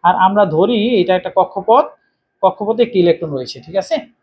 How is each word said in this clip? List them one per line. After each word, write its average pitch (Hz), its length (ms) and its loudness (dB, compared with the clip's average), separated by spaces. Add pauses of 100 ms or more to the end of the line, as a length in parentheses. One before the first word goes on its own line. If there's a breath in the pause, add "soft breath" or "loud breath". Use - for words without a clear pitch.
আর 180 100 4 (120)
আমরা 202 160 2 (140)
ধরি 208 240 2 (200)
এটা 180 180 0
একটা 180 200 -8
কক্ষপথ, 202 460 2 (580)
কক্ষপথে 196 440 -2
একটি 202 180 -4
ইলেকট্রন 165 320 0
রয়েছে, - 200 -10 (100)
ঠিক 165 160 -8
আছে? 320 140 -4 (260)